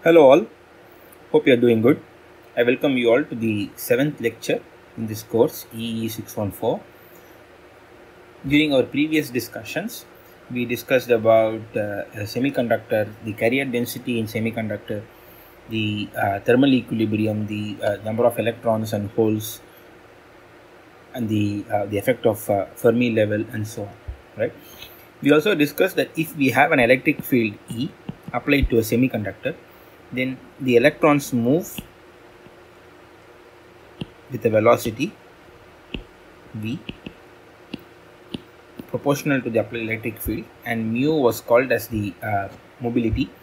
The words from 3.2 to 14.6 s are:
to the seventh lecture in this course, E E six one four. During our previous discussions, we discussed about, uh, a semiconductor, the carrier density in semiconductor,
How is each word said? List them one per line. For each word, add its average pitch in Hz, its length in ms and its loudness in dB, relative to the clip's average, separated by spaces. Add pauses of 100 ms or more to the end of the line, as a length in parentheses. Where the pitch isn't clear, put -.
to 151 140 -8
the 110 400 -2
seventh 143 440 0
lecture 117 400 -4 (360)
in 113 100 -6
this 107 160 -8
course, - 500 0
E 113 120 -8 (220)
E - 20 -4
six 107 280 -10
one 104 140 -4
four. 131 300 -4 (1600)
During 147 300 2
our 127 80 4
previous 147 480 -2
discussions, 123 720 -8 (460)
we 123 140 -4
discussed 120 440 -2
about, 113 680 2
uh, 104 260 -4 (200)
a 101 120 -6
semiconductor, 113 800 -2 (100)
the 110 80 -6
carrier 120 320 0
density 120 540 -4
in 110 80 -4
semiconductor, 110 760 -6 (680)